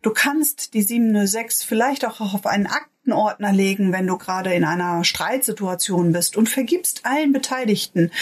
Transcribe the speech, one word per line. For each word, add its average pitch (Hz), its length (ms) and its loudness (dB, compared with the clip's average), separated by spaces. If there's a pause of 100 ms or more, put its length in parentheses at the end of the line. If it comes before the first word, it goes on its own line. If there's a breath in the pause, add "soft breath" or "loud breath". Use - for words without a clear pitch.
Du 214 100 0
kannst - 600 -2
die 220 80 2
sieben 226 300 2
null 208 160 4
sechs 226 360 -4
vielleicht 254 420 0
auch 220 160 -6
auf 202 240 -4
einen 202 220 2
Aktenordner - 840 -2
legen, 196 400 2
wenn 185 160 0
du 180 100 0
gerade 185 360 -4
in 175 100 2
einer 175 400 0
Streitsituation 185 1080 0
bist, 175 240 0
und 220 100 4
vergibst - 580 -2
allen 277 280 2
Beteiligten 214 800 0 (100)